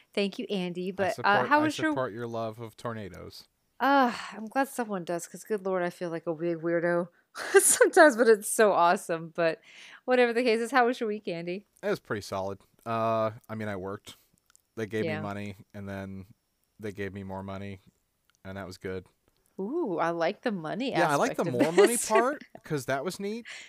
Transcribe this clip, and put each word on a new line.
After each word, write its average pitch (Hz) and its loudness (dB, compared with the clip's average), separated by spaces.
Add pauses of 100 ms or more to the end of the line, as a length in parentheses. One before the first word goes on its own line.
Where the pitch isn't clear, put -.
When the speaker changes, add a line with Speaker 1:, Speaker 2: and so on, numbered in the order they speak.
(160)
Speaker 1:
thank 202 -2
you, 202 -8
Andy. 180 -4
Speaker 2:
I - -6
Speaker 1:
But, 190 -2
uh, - 0
Speaker 2:
support, 202 2
Speaker 1:
how 294 6
Speaker 2:
I 302 4
Speaker 1:
was 302 0
your 311 0
Speaker 2:
support 131 -2
your 120 -8
love 113 -6
of 113 -14
tornadoes. 95 -10 (360)
Speaker 1:
Uh, 262 4 (240)
I'm 214 -10
glad 262 -2
someone 208 -4
does, 170 -6
'cause - -16
good 208 -4
Lord, 185 0
I 175 -2
feel 175 -6
like 165 -6
a 170 -2
weird 165 -4
weirdo 170 0 (260)
<laughs> - 6
sometimes, 320 8
but 226 4
it's 214 6
so 214 6
awesome. 170 2
But 165 0 (460)
whatever 247 4
the 233 0
case 226 4
is, 233 -4
how 247 6
was 247 -2
your 233 -4
week, 214 -6
Andy? 175 -6 (180)
Speaker 2:
It 202 -2
was 190 0
pretty 107 -6
solid. 98 -6 (280)
Uh, 113 0 (160)
I 110 -10
mean, 107 -6
I 101 -4
worked. 95 -10 (600)
They 110 -4
gave 107 -2
Speaker 1:
Yeah. 156 -4
Speaker 2:
me 104 -8
money, 101 -8 (200)
and 101 -12
then 98 -10 (540)
they 104 -8
gave 95 -8
me 101 -10
more 95 -8
money, 98 -10 (600)
and 95 -12
that 95 -10
was 90 -14
good. 92 -8 (540)
Speaker 1:
Ooh, 220 -4
I 165 0
like 170 -2
the 240 -2
money 180 -6
Speaker 2:
Yeah, 160 2
I 143 2
like 202 0
the 254 -2
Speaker 1:
aspect - -2
of - 4
Speaker 2:
more - 2
money 320 6
Speaker 1:
this. - -2
<laughs> - -4
Speaker 2:
part, 240 2 (200)
'cause 143 -6
that 135 -2
was 180 -8
neat, 214 -8 (240)